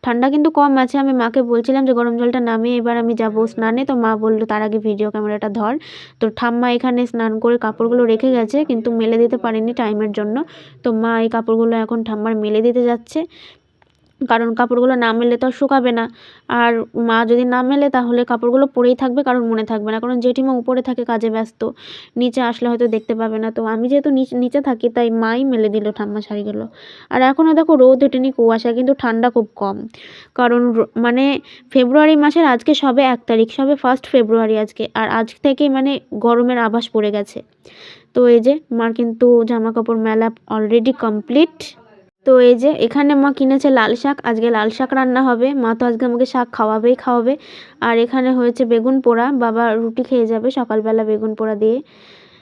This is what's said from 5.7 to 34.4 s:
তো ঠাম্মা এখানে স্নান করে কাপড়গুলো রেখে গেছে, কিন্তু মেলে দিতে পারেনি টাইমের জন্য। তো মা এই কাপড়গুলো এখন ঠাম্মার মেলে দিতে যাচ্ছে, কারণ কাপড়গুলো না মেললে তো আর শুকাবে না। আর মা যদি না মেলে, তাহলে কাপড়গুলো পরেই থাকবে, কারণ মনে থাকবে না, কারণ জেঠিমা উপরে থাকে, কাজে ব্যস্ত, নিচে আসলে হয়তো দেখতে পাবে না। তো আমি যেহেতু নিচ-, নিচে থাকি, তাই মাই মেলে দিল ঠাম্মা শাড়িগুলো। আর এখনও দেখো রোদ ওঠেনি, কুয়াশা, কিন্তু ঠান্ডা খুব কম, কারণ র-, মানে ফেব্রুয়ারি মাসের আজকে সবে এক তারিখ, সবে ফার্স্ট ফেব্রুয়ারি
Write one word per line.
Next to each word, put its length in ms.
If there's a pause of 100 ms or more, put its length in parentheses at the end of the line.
তো 100
ঠাম্মা 420
এখানে 360
স্নান 320
করে 180
কাপড়গুলো 480
রেখে 260
গেছে, 340
কিন্তু 260
মেলে 260
দিতে 200
পারেনি 360
টাইমের 380
জন্য। 320 (400)
তো 80
মা 300
এই 80
কাপড়গুলো 460
এখন 280
ঠাম্মার 320
মেলে 260
দিতে 220
যাচ্ছে, 420 (1040)
কারণ 240
কাপড়গুলো 420
না 180
মেললে 240
তো 100
আর 40
শুকাবে 400
না। 180 (380)
আর 360 (120)
মা 300
যদি 200
না 180
মেলে, 260
তাহলে 360
কাপড়গুলো 420
পরেই 280
থাকবে, 280
কারণ 240
মনে 160
থাকবে 280
না, 80
কারণ 200
জেঠিমা 340
উপরে 280
থাকে, 240
কাজে 240
ব্যস্ত, 400 (480)
নিচে 240
আসলে 280
হয়তো 180
দেখতে 280
পাবে 240
না। 120
তো 140
আমি 240
যেহেতু 200
নিচ-, 260
নিচে 260
থাকি, 280
তাই 200
মাই 340
মেলে 260
দিল 220
ঠাম্মা 300
শাড়িগুলো। 460 (420)
আর 120
এখনও 320
দেখো 220
রোদ 280
ওঠেনি, 280
কুয়াশা, 420
কিন্তু 200
ঠান্ডা 360
খুব 260
কম, 320 (480)
কারণ 380
র-, 220
মানে 440 (320)
ফেব্রুয়ারি 440
মাসের 300
আজকে 280
সবে 300
এক 240
তারিখ, 240
সবে 240
ফার্স্ট 320
ফেব্রুয়ারি 500